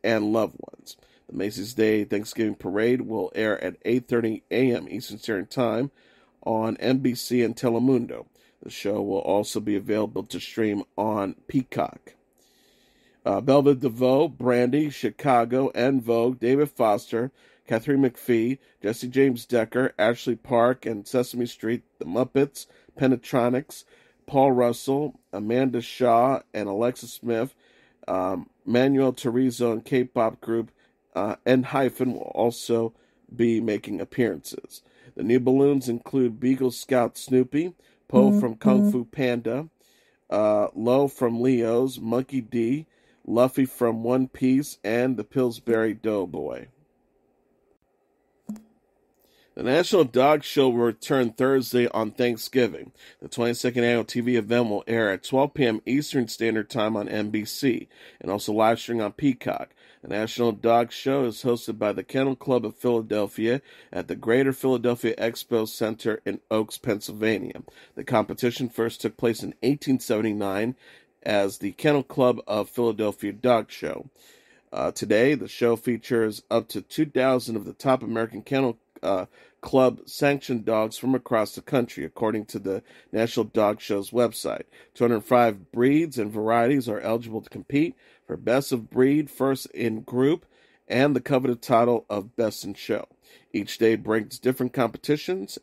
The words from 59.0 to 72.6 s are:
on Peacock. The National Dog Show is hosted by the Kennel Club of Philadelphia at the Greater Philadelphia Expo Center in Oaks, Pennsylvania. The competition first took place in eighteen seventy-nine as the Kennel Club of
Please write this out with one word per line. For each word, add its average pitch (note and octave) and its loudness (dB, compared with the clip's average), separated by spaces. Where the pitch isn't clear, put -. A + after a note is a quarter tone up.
on G#2 -4
Peacock. - -4
The - -16
National A#2 -2
Dog A#2 2
Show C3+ -2
is G#2+ -6
hosted A#2 -2
by G#2 -2
the F#2+ -8
Kennel C3 -2
Club B2 0
of A2 -8
Philadelphia A2+ 0
at F2 -8
the F#2 -6
Greater B2+ 2
Philadelphia A#2+ 0
Expo A2+ -2
Center A2 -4
in G2 -6
Oaks, A2 -2
Pennsylvania. G#2+ -4
The - -10
competition A#2+ -2
first A2+ -4
took - -4
place A2+ -2
in - -10
eighteen C3 0
seventy-nine G#2+ -2
as G2 0
the G2 -6
Kennel D3 2
Club B2 2
of G#2 -4